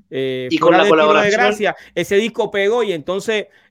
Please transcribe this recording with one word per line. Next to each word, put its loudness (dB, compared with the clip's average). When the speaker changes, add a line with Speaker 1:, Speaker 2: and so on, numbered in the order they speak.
Speaker 1:
eh, -6
Speaker 2:
Y 0
con 4
Speaker 1:
fuera 4
Speaker 2:
la 4
Speaker 1:
de 2
Tiro 4
de 4
Speaker 2:
colaboración 2
Speaker 1:
Gracia, 0
ese -2
disco -2
pegó 0
y -2
entonces, -6